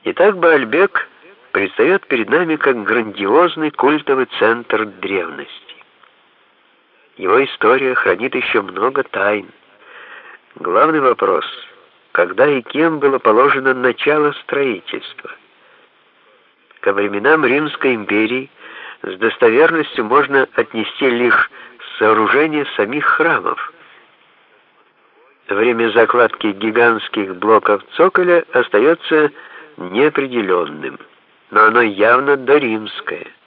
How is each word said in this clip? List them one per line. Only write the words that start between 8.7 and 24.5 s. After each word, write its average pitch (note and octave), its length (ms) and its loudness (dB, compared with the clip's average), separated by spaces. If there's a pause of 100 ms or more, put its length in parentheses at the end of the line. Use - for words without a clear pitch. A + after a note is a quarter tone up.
тайн. G2+ 440 -4 (1080)
Главный C#3+ 440 2
вопрос: G2 460 0 (680)
когда F#2 340 2
и C#3+ 140 0
кем D#3 380 -2
было C3+ 200 2
положено C3 540 2
начало C#3 600 0 (100)
строительства? - 880 -6 (1500)
Ко G2+ 120 -2
временам G#2 520 0
Римской C#3 500 -2
империи A2 560 -4 (520)
с F#2 140 -10
достоверностью B2 880 2
можно C3+ 500 0
отнести A2+ 540 -2
лишь A#2+ 420 0 (480)
сооружение A2 680 2 (100)
самих C3 300 -2
храмов. - 680 -2 (1800)